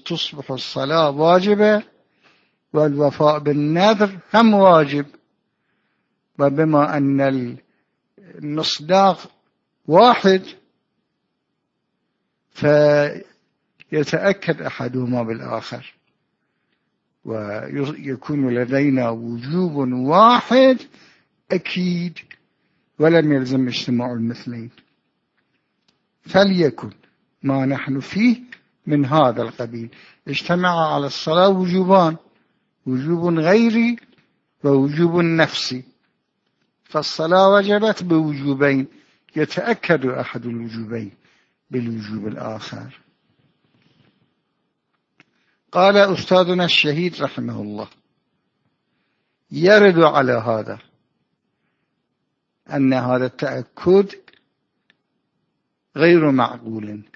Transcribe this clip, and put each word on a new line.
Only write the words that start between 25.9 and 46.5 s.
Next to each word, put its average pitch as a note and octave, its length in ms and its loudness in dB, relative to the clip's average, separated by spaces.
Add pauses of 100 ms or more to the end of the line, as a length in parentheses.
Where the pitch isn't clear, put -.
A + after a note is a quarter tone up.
فليكن F3+ 680 2 (520)
ما C3+ 240 -2
نحن C3+ 340 -4
فيه A3+ 420 0 (440)
من C#3+ 200 0
هذا B2+ 360 2
القبيل. A#2 460 -10 (400)
اجتمع E3 680 -2
على C#3+ 120 -2
الصلاة E3 420 2
وجوبان، F#3 680 2 (680)
وجوب E3 520 -2
غيري A3+ 580 2 (680)
ووجوب D3 520 2
نفسي، D#3+ 680 -2 (1000)
فالصلاة E3+ 640 0
وجبت G3+ 540 2
بوجوبين، C#3+ 840 0 (500)
يتأكد D#3 680 -2
أحد B2+ 400 -8
الوجوبين A2+ 640 -10 (580)
بالوجوب A2 560 -8
الآخر. A2+ 720 -12 (2750)
قال G3 240 4
أستاذنا F#3 680 2